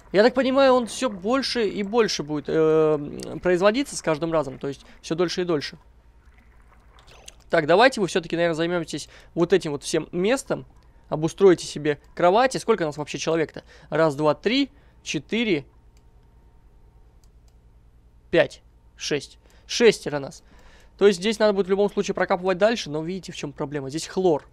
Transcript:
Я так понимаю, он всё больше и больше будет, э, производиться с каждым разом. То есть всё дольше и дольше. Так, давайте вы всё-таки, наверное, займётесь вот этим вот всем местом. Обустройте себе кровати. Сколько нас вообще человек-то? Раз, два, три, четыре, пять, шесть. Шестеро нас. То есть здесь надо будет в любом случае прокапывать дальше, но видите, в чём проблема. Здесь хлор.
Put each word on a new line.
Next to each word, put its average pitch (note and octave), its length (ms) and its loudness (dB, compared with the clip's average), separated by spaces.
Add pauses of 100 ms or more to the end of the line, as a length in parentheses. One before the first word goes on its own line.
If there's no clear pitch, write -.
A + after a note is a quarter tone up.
(100)
Я F#3+ 120 4
так B3+ 120 6
понимаю, C4 380 4
он B3 140 2
всё B3 240 -4
больше A3 580 -2
и G3+ 140 -4
больше G#3 400 0
будет, D3 260 -6
э, D#3 960 0
производиться G3+ 520 2
с - 80 -10
каждым D#3+ 300 -2
разом. C#3 260 -2
То C#3+ 100 -8
есть C#3 160 -12 (180)
всё - 120 -6
дольше F3 280 -2
и - 20 -2
дольше. E3 340 -4 (1700)
Так, E3 160 0
давайте A3 340 4
вы F#3 60 0
всё-таки, E3+ 300 -2
наверное, E3+ 180 0
займётесь E3 540 -4 (260)
вот E3+ 180 2
этим E3 200 2
вот C#3+ 120 -8
всем - 280 -4
местом. F#3+ 540 -2 (420)
Обустройте D#3+ 580 4
себе D3 340 -4 (140)
кровати. G3 440 2
Сколько F3 260 0
нас D3 120 -6
вообще D3+ 220 -8
человек-то? D#3+ 440 -2 (280)
Раз, D#3 240 2
два, D3 200 2
три, C4 360 -2 (320)
четыре, G#3+ 640 -4 (2750)
пять, D3 320 2 (340)
шесть. - 420 -8 (280)
Шестеро F3 520 2
нас. - 240 -12 (560)
То G3 80 4
есть G3+ 120 4
здесь G#3 200 -4
надо G#3+ 140 2
будет F#3+ 140 -2
в F#3 40 -6
любом G3 200 0
случае G3 240 -4
прокапывать F#3 440 -2
дальше, G#3 320 0
но D3+ 120 -6
видите, F3 300 -10
в - 40 -16
чём D3 160 -10
проблема. C#3 380 -8
Здесь D#3 160 -8
хлор. F#3 460 0